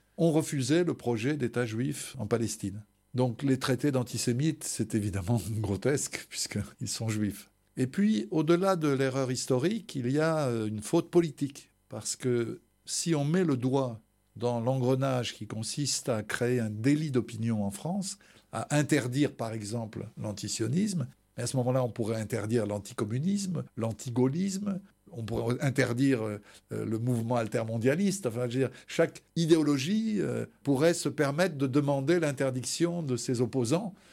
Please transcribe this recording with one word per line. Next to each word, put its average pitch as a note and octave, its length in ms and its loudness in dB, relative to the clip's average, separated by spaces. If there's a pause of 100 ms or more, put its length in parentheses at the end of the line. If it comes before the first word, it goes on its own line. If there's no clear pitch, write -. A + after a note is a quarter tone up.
(160)
ont E3 160 4
refusé D#3 500 2
le E3+ 100 0
projet A#2+ 440 0
d'État B2 280 0
juif B2 540 -4
en A2 80 -4
Palestine. G#2+ 560 -2 (320)
Donc B2 300 0
les C3 160 2
traités C3+ 320 0
d'antisémites, B2+ 720 0
c'est - 320 -2
évidemment G2+ 500 0
<laughs> G#2+ 40 -6
grotesque, A2 800 -2
puisqu'ils - 600 -6
sont A2+ 200 -4
juifs. G#2+ 400 -2 (280)
Et B2+ 100 0
puis, G#3 460 2
au-delà E3+ 420 4
de D#3 140 0
l'erreur C3 420 0
historique, C3 640 0
il B2+ 160 -2
y C#3+ 80 0
a, D#3 300 2
euh, A2+ 180 0
une G#2+ 160 -4
faute E3+ 260 0
politique, D3+ 600 0 (180)
parce - 280 -8
que A#2+ 440 0 (260)
si - 280 -2
on C#3+ 100 2
met F3 200 2
le C#3+ 120 2
doigt B2+ 440 0 (340)
dans A#2+ 240 0
l'engrenage B2+ 760 2
qui G#2+ 140 -12
consiste A2+ 600 -4
à A2 160 0
créer B2 340 0
un A2 120 -2
délit C#3 420 0
d'opinion A2+ 520 0
en G2+ 60 -2
France, F3+ 480 -6 (320)
à B2 260 -2
interdire C#3 560 2
par A2+ 200 -6
exemple A2 560 -6 (120)
l'antisionisme, B2+ 840 -2 (320)
à A#2+ 80 -4
ce C3 120 -2
moment-là B2+ 260 2
on A#2 60 -2
pourrait A2 280 -2
interdire G#2+ 480 0
l'anticommunisme, C3 1000 -2 (120)
l'antigaullisme, D#3 1040 -2 (300)
on A#2 120 -10
pourrait A2+ 380 -2
interdire, B2+ 640 2
euh, G#2 160 -4 (320)
le A2 280 -2
mouvement A#2+ 380 0
altermondialiste. A#2+ 880 0
Enfin, A#2+ 240 -2
je A#2+ 100 -4
veux C3 60 2
dire, A#2 60 0 (160)
chaque - 360 0 (140)
idéologie, E3 840 4
euh, B2 280 -2 (160)
pourrait D3 320 4
se D#3 160 -2
permettre D3 480 0
de C#3 80 2
demander C#3+ 540 2
l'interdiction C#3+ 840 0
de B2+ 160 0
ses B2 240 0
opposants. C3 520 0 (180)